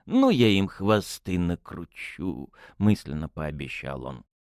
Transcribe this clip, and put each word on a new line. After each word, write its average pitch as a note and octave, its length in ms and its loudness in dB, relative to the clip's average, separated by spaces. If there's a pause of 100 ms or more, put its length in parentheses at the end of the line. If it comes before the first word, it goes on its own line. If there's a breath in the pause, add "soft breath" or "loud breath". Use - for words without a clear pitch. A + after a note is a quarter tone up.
«Ну, B3+ 240 4
я A#2+ 180 6
им G2 200 4
хвосты G2 680 0
накручу», — E2+ 1120 -6 (280 loud breath)
мысленно E2 500 0
пообещал C#2 760 -10
он. C2 180 -12 (340)